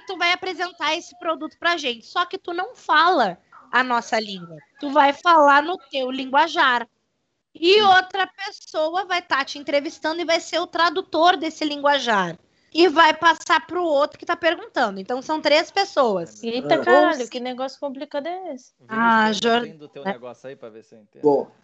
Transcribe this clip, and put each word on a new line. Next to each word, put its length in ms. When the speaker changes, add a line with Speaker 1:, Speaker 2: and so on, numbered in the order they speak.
Speaker 1:
tu 100
vai 140
apresentar 640
esse 240
produto 400
pra 160
gente. 300
Só 200
que 120
tu 160
não 200
fala 640
a 140
nossa 340
língua. 380
Tu 120
vai 200
falar 500
no 160
teu 180
linguajar. 760
E 200
Speaker 2:
Sim. 80
Speaker 1:
outra 460
pessoa 800
vai 180
tá 200
te 140
entrevistando 640
e 40
vai 140
ser 200
o 80
tradutor 680
desse 300
linguajar, 720
e 140
vai 260
passar 520
pro 180
outro 360
que 60
tá 100
perguntando. 640
Então, 220
são 200
três 300
pessoas. 720
Speaker 3:
Eita, 320
Speaker 2:
Ah. 40
Speaker 3:
caralho, 420
Speaker 1:
Ou 60
Speaker 3:
que 120
negócio 400
complicado 480
é 260
esse? 260
Speaker 4:
Vinícius, 100
Speaker 1:
Ah, 360
Speaker 4:
tá 80
Speaker 1:
Jor- 240
Speaker 4:
abrindo 260
o 40
teu 160
Speaker 1:
é. 100
Speaker 4:
negócio 340
aí 80
pra 140
ver 140
se 120
eu 60
entendo. 220
Speaker 2:
Bom, 260